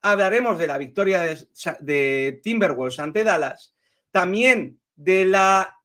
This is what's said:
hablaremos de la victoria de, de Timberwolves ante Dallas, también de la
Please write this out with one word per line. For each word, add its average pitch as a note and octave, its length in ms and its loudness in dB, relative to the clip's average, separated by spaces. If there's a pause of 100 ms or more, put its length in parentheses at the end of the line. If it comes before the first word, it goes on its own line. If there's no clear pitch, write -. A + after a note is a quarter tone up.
hablaremos G3+ 560 2
de E3 100 -2
la C#3 100 -4
victoria F#3 460 -2
de, D#3+ 220 -6 (360)
de C#3 600 -2
Timberwolves F#3 580 -2
ante D#3 260 -4
Dallas, D#3+ 500 -4 (340)
también G3 720 0 (160)
de F#3 300 2
la F#3+ 600 2